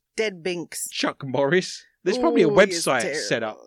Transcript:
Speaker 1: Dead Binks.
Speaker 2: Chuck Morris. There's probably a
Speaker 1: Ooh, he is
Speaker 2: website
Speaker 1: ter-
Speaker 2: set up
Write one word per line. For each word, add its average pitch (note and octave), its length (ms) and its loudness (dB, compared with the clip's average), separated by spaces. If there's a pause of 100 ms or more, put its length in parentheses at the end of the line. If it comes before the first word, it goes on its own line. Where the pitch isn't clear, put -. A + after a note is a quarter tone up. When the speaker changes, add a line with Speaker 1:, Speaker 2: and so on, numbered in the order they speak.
(160)
Speaker 1:
Dead G3+ 260 -4
Binks. F3 480 -6
Speaker 2:
Chuck - 360 -4
Morris. C#3+ 560 0 (220)
There's G#3 140 0
probably B3 240 4
a D3+ 60 6
Speaker 1:
Ooh, C#3 100 4
he G3 120 6
is E3+ 160 -6
Speaker 2:
website C3+ 160 0
Speaker 1:
ter- D3+ 120 -4
Speaker 2:
set A#2+ 280 -2
up G#2+ 240 -8